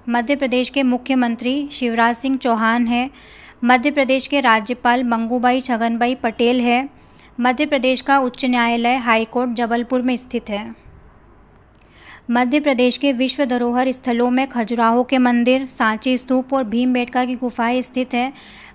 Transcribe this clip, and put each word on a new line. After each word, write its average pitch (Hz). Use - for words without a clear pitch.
मध्य 240
प्रदेश 254
के 277
मुख्यमंत्री 247
शिवराज 233
सिंह 269
चौहान 226
हैं। 240
मध्य 247
प्रदेश 262
के 285
राज्यपाल 240
मंगूबाई 240
छगनबाई 233
पटेल 240
है। 240
मध्य 247
प्रदेश 262
का 277
उच्च 254
न्यायालय 233
हाई 226
कोर्ट 247
जबलपुर 240
में 247
स्थित 233
है। 220
मध्य 247
प्रदेश 247
के 285
विश्व 262
धरोहर 247
स्थलों 247
में 262
खजुराहो 233
के 262
मंदिर, 247
सांची 226
स्तूप 254
और 262
भीमबेटका 247
की 254
गुफाएं 247
स्थित 254
हैं। 247